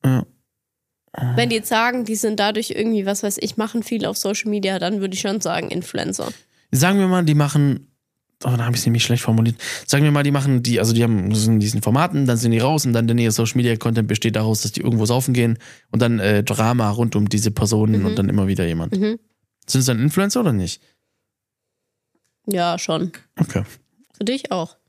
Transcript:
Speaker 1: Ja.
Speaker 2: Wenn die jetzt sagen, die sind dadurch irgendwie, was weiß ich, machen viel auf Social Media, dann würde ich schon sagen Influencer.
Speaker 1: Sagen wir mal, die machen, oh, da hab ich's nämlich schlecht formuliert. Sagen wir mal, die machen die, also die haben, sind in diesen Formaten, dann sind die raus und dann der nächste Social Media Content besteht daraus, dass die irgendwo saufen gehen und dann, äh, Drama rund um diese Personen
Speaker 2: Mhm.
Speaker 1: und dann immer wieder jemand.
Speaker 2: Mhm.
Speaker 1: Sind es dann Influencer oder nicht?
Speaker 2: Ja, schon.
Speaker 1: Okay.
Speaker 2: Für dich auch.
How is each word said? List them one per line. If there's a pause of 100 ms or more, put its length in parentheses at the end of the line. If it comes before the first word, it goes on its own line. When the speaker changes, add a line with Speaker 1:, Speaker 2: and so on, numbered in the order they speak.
Speaker 1:
Ja. (1080)
Speaker 2:
Wenn
die
jetzt
sagen,
die
sind
dadurch
irgendwie,
was
weiß
ich,
machen
viel
auf
Social
Media,
dann
würde
ich
schon
sagen
Influencer. (420)
Speaker 1:
Sagen
wir
mal,
die
machen, (520)
oh,
da
hab
ich's
nämlich
schlecht
formuliert. (320)
Sagen
wir
mal,
die
machen
die,
also
die
haben,
sind
in
diesen
Formaten,
dann
sind
die
raus
und
dann
der
nächste
Social
Media
Content
besteht
daraus,
dass
die
irgendwo
saufen
gehen (320)
und
dann,
äh,
Drama
rund
um
diese
Personen
Speaker 2:
Mhm.
Speaker 1:
und
dann
immer
wieder
jemand.
Speaker 2:
Mhm. (480)
Speaker 1:
Sind
es
dann
Influencer
oder
nicht? (1700)
Speaker 2:
Ja,
schon. (260)
Speaker 1:
Okay. (520)
Speaker 2:
Für
dich
auch. (120)